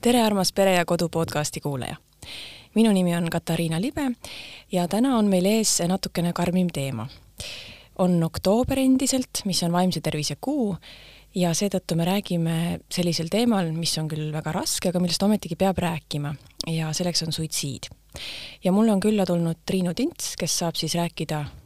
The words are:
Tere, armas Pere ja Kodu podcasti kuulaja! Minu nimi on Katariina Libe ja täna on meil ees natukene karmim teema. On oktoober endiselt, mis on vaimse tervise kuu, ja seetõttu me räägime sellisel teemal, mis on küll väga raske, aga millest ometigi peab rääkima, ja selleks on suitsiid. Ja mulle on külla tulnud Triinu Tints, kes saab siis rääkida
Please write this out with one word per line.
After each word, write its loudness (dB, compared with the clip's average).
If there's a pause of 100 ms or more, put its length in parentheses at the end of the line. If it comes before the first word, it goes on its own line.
Tere, 4
armas 2
Pere 4
ja 4
Kodu 0
podcasti -4
kuulaja! -6 (800)
Minu 6
nimi 4
on 0
Katariina -2
Libe -2 (600)
ja 0
täna 2
on 4
meil 4
ees 2
natukene -2
karmim 2
teema. -4 (920)
On 4 (100)
oktoober 2
endiselt, 2
mis 0
on 0
vaimse 2
tervise -2
kuu, -2 (600)
ja 2
seetõttu -2
me 2
räägime 0 (400)
sellisel -2
teemal, 2
mis -2
on -2
küll -4
väga -6
raske, 0
aga 2
millest 0
ometigi 2
peab 2
rääkima, -4 (360)
ja -2
selleks 0
on -4
suitsiid. -6 (760)
Ja 4
mulle 6
on 2
külla 4
tulnud 0
Triinu 0
Tints, -4
kes -2
saab -2
siis -2
rääkida -2 (220)